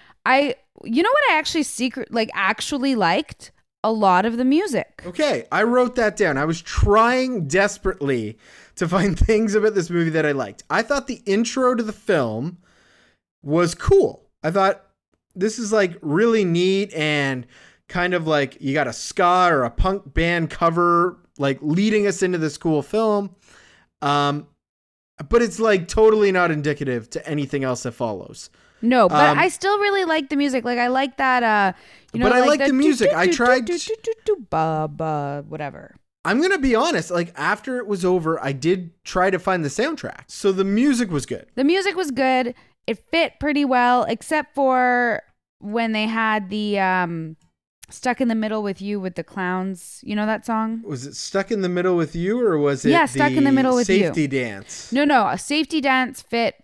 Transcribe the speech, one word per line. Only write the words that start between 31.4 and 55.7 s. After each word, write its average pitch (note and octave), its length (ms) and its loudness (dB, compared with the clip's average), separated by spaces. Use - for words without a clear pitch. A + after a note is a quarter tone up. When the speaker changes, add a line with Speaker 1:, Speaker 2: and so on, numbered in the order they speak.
Speaker 1:
uh, G#3 340 2
you A3+ 80 -6
know, B3 60 2
Speaker 2:
But A#3+ 80 4
I B3 60 6
Speaker 1:
like, B3 100 4
Speaker 2:
like D4 120 2
the C#4 80 2
Speaker 1:
the C#4 40 2
Speaker 2:
music. C4+ 380 2
Speaker 1:
do, - 40 -2
Speaker 2:
I A#3 120 2
Speaker 1:
do, F4 60 2
do, C#4+ 40 0
Speaker 2:
tried B3 280 2
Speaker 1:
do, F4 120 -4
Speaker 2:
to - 100 -8
Speaker 1:
do, A4 140 -6
do, A4+ 120 -6
do, F4+ 240 -2
ba, D#3 420 -2
ba, D3 560 -6
whatever. D3+ 480 -12
Speaker 2:
I'm G#3+ 160 0
gonna F#4 160 2
be C4+ 160 0
honest. A#3+ 380 0
Like, F3 240 -2
after G#3 420 -4
it A#3 80 -6
was G3 180 -4
over, E3 400 0
I C#3 80 -2
did E3 380 -2
try F#3 260 0
to F#3+ 80 0
find F3+ 260 -2
the C#3+ 60 -4
soundtrack. B3 560 -6
So - 260 -2
the F#3+ 140 0
music A3+ 460 0
was C#3+ 160 -4
good. - 260 -10
Speaker 1:
The C4 100 -2
music F4+ 320 2
was F4+ 140 -4
good. B3+ 460 0
It A3+ 100 -4
fit D#4+ 280 0
pretty C#4+ 240 0
well, B3 420 2
except - 500 -4
for B3 680 0
when A3 320 -4
they G#3+ 160 -2
had A3 420 -2
the, G#3 300 -2
um, E3+ 580 -2
Stuck - 320 -4
in B3+ 100 0
the A3+ 60 0
Middle G#3+ 280 -2
with G3 180 -6
You G3+ 180 -6
with F#3 140 -6
the E3 100 -8
clowns. F#3 800 -6
You G#3 120 -6
know G#3 100 -2
that G#3+ 180 -2
song? A3+ 400 -4
Speaker 2:
Was C#3 220 -8
it C#3+ 100 -16
Stuck - 360 -4
in G#3 100 0
the F3+ 80 0
Middle F3+ 260 0
with E3+ 200 -2
You, G3 260 -2
or F#3+ 160 2
was C#3+ 260 0
it A#3 60 4
Speaker 1:
Yeah, D#4+ 160 6
Stuck C#4+ 240 0
in C3 60 0
the A#3 80 4
Speaker 2:
the C#4 80 4
Speaker 1:
Middle C4 240 4
with A#3+ 120 2
You. F#3+ 180 4
Speaker 2:
Safety D3+ 200 0
Dance? B2 640 -6
Speaker 1:
No, C#4 140 2
no. B3+ 220 4
A C3+ 100 -2
Safety D4+ 440 -2